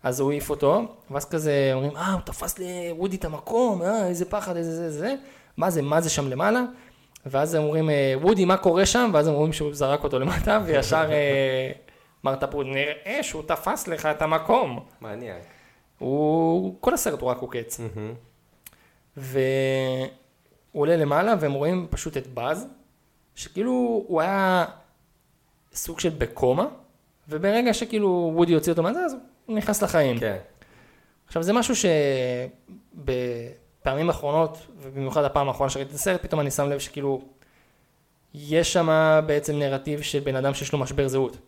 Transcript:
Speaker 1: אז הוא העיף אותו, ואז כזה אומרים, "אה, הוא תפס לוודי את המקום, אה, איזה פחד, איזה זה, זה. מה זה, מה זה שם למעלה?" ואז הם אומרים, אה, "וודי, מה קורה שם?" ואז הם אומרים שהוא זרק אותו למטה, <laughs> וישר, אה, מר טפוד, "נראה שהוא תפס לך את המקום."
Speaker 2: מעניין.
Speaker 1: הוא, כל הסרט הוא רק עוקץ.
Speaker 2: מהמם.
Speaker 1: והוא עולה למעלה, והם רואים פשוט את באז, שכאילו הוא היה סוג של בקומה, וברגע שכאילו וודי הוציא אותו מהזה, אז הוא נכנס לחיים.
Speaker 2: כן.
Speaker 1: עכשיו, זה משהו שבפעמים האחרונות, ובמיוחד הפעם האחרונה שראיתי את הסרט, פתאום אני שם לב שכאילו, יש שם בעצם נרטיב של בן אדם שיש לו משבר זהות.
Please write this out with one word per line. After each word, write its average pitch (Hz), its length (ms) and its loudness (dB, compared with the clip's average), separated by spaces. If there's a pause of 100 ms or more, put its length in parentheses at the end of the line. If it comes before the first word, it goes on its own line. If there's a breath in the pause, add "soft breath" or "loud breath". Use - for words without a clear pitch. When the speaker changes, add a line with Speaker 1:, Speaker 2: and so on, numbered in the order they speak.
Speaker 1:
אז 127 180 -2
הוא 139 100 2
העיף 143 200 -4
אותו, 147 320 2 (280)
ואז 139 140 -6
כזה 147 500 2
אומרים, 139 220 -2
"אה, 175 160 -2
הוא 185 80 0
תפס - 380 -8
לוודי 180 580 -4
את 180 80 -6
המקום, 190 580 0
אה, 202 240 0
איזה 175 180 -2
פחד, 190 320 -4
איזה 165 200 -4
זה, 170 140 -4
זה. 170 240 -4 (420 loud breath)
מה 190 140 2
זה, 160 120 0
מה 151 180 2
זה 165 100 -2
שם 143 180 -2
למעלה?" 196 340 2 (640 loud breath)
ואז 143 280 0
הם 156 80 2
אומרים, 156 280 2
אה, 139 320 2
"וודי, 190 220 4
מה 185 120 6
קורה 185 300 4
שם?" 240 280 2
ואז 151 140 6
הם 151 60 2
אומרים 156 180 2
שהוא 147 220 -4
זרק 143 300 0
אותו 135 140 0
למטה, 185 420 2
<laughs> 202 60 -4
וישר, 156 460 2
אה, 135 580 2 (540 soft breath)
מר 135 100 2
טפוד, 139 320 -4
"נראה 151 560 -4
שהוא 156 240 -8
תפס 180 420 -2
לך 156 180 -4
את 156 160 0
המקום." 160 580 0 (200)
Speaker 2:
מעניין. 110 360 -12 (600 soft breath)
Speaker 1:
הוא, 165 840 0
כל - 140 2
הסרט 147 260 -4
הוא 127 100 -2
רק 123 80 -2
עוקץ. 120 420 -8
Speaker 2:
מהמם. 107 340 -10 (1000 loud breath)
Speaker 1:
והוא 135 240 -4 (1300)
עולה 151 240 2
למעלה, 160 440 2
והם 147 120 0
רואים 165 380 0
פשוט - 260 -6
את 131 100 -6
באז, 131 400 -4 (680)
שכאילו 226 380 -4 (360)
הוא 170 120 2
היה 185 440 2 (1120)
סוג - 260 -10
של 180 80 0
בקומה, 135 580 0 (640)
וברגע 208 460 2
שכאילו 196 600 0
וודי 170 200 4
הוציא 160 180 2
אותו 165 100 2
מהזה, 240 220 0
אז 269 120 -2 (300)
הוא 220 100 -2
נכנס 208 260 0
לחיים. 139 360 2
Speaker 2:
כן. 107 180 -2 (920 soft breath)
Speaker 1:
עכשיו, 165 160 -4
זה 180 100 0
משהו 240 220 2 (1200)
שבפעמים 131 1120 -4
האחרונות, 156 500 0 (240)
ובמיוחד 135 420 -2
הפעם 139 240 2
האחרונה 135 220 0
שראיתי 135 200 -6
את 151 40 -14
הסרט, 180 280 -2
פתאום 156 180 -2
אני 143 100 0
שם 143 180 0
לב 143 100 -2
שכאילו, 139 440 -4 (1120 soft breath)
יש 147 380 2
שם 170 160 4 (380)
בעצם 147 320 0
נרטיב 143 440 -2
של 143 180 -2
בן 139 160 -2
אדם 135 180 0
שיש - 180 -6
לו 147 60 0
משבר 139 300 0
זהות. 127 280 0 (120)